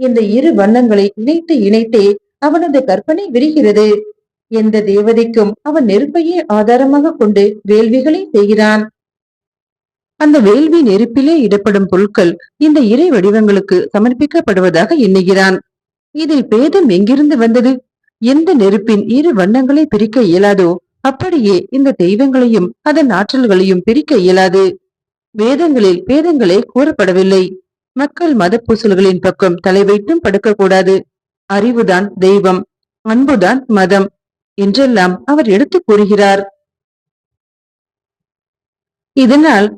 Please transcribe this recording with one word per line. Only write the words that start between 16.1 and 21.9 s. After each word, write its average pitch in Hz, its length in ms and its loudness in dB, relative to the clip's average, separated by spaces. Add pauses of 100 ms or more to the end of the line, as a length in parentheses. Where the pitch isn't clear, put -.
இதில் 302 340 -2
பேதம் 294 400 0
எங்கிருந்து 262 480 0
வந்தது? 233 360 2 (500)
எந்த 294 320 0
நெருப்பின் 214 540 0
இரு 294 260 0
வண்ணங்களை 254 520 0
பிரிக்க 220 360 -2
இயலாதோ, 185 480 2 (340)
அப்படியே 269 520 -2 (140)
இந்த 269 280 0